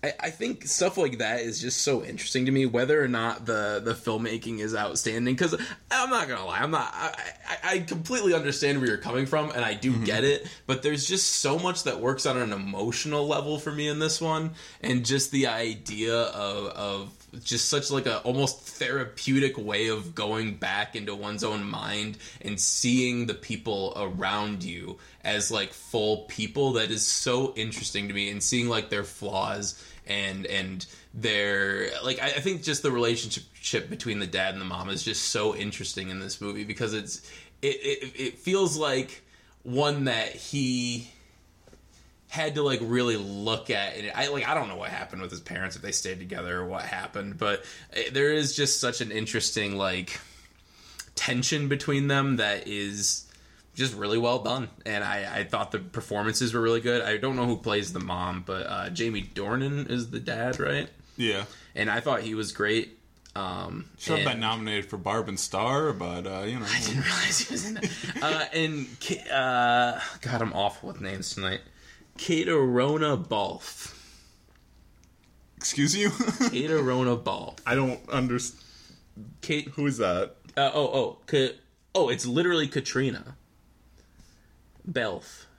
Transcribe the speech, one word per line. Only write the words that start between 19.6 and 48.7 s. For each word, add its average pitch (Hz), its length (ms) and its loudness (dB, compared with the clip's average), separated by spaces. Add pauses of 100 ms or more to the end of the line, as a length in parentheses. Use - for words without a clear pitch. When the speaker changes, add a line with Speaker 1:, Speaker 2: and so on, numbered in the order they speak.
Speaker 1:
of 104 260 -2
going 110 420 0
back 101 400 -2
into 104 200 -6
one's 101 280 -4
own 107 200 -2
mind 104 520 -4 (260)
and 104 180 -6
seeing 123 680 2
the 107 80 -2
people 101 640 -4
around 98 680 -2
you 90 360 -8 (240)
as, 104 260 0
like, 101 240 -2
full 107 520 0
people, 131 480 0
that 110 180 2
is 107 160 2
so 131 480 2
interesting 107 540 -4
to 101 40 -4
me, 101 160 0
and 101 140 -4
seeing, 120 260 2
like, 110 220 0
their 104 120 0
flaws 101 760 -4 (240)
and, 98 400 -4
and 95 400 -2 (300)
their, 101 760 2 (140)
like, 127 180 -2
I, 135 60 0
I 143 120 0
think 175 220 -2
just 147 220 -2
the 143 80 4
relationship 117 1000 0
between 107 300 -4
the 98 80 -2
dad 92 260 0
and 95 80 -6
the 95 40 -6
mom 92 240 -4
is 92 120 -2
just - 280 -2
so 107 260 2
interesting 98 540 -6
in 92 100 -6
this 95 200 -8
movie, 104 260 -6
because 110 280 -2
it's, - 340 -6 (360)
it, 139 180 2
it, 139 380 -2
it 131 180 -4
feels 180 400 2
like 135 460 0 (400)
one 143 420 2
that 113 300 0
he 123 720 0 (1200)
had 156 280 -2
to, 147 80 2
like, 131 180 4
really 117 340 4
look 104 540 -2
at. 101 260 0
And 104 200 -6
I, 135 140 0
like, 139 180 -2
I 151 80 2
don't 135 120 0
know 95 80 -6
what 92 140 -6
happened 92 320 -8
with 90 80 -6
his 90 100 -10
parents, 90 360 -6
if 85 80 -14
they 101 80 -6
stayed 92 280 -2
together 90 420 -6
or 92 40 -4
what 92 160 -6
happened, 98 560 -6
but 101 260 0 (320)
it, 113 180 -2
there 143 200 4
is 147 220 2
just 139 260 2